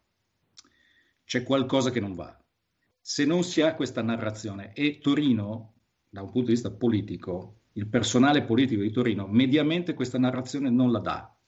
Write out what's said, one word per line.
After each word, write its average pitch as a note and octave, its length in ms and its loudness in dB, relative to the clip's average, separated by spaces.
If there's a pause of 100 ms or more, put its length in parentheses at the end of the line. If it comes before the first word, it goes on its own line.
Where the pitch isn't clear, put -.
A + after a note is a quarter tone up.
(1200)
C'è B2+ 200 -4
qualcosa C3+ 460 2
che B2 80 -2
non G2 140 -6
va. E2+ 260 -12 (640)
Se - 240 -4
non E3+ 180 2
si E3 200 0
ha D#3 120 2
questa A#2+ 280 -4
narrazione, G#2+ 720 -6
e D3 240 -2
Torino, A#2 800 0 (340)
da G2 100 -14
un G2 100 -12
punto B2 180 0
di A2+ 40 4
vista A#2 180 0
politico, F#2 920 -4 (120)
il G#2+ 140 -8
personale B2 560 4
politico A2+ 400 2
di G#2+ 80 0
Torino, A2 360 -2
mediamente D3 680 2
questa B2+ 240 -4
narrazione B2+ 500 0
non B2 240 4
la G#2 80 0
dà, E2+ 340 -8 (140)